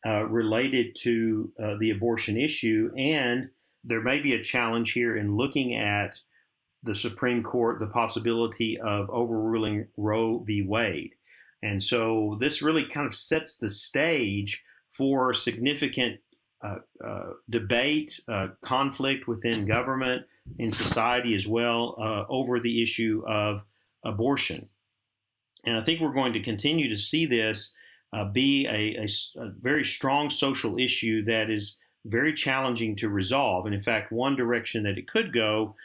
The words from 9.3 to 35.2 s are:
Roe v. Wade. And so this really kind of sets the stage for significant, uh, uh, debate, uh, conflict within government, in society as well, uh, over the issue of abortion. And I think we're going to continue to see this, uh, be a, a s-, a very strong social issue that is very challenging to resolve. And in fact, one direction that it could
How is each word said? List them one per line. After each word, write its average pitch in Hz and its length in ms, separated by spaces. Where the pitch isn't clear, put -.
Roe 113 420
v. 101 240
Wade. 98 520
And 101 200
so 110 560
this 143 240
really 156 220
kind 147 220
of 113 80
sets - 440
the 110 100
stage 110 960
for 135 440
significant, 127 840
uh, 101 140
uh, 98 280
debate, 120 800
uh, 98 200
conflict 135 640
within 113 400
government, 127 560
in 113 140
society 120 640
as 98 120
well, 117 540
uh, 110 280
over 123 300
the 117 240
issue 113 440
of 104 380
abortion. 113 640
And 117 120
I 110 60
think 165 180
we're 147 140
going 127 180
to 110 100
continue 135 460
to 107 80
see 156 300
this, 110 480
uh, 104 120
be 135 420
a, 110 320
a 110 60
s-, - 340
a 117 120
very 135 240
strong 143 460
social 123 480
issue 117 460
that 110 260
is 104 280
very 123 260
challenging 127 640
to 107 140
resolve. 101 560
And 104 80
in 101 80
fact, 110 280
one 127 240
direction 117 500
that 98 140
it - 80
could 220 260